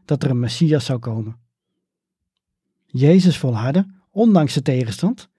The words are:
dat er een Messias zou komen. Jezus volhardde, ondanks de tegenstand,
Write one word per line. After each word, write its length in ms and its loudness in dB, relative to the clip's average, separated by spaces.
dat 180 -4
er 80 -2
een 100 -2
Messias 440 0
zou 140 -6
komen. 380 -10
Jezus 520 4
volhardde, 480 -2
ondanks 440 2
de 80 -2
tegenstand, 640 -4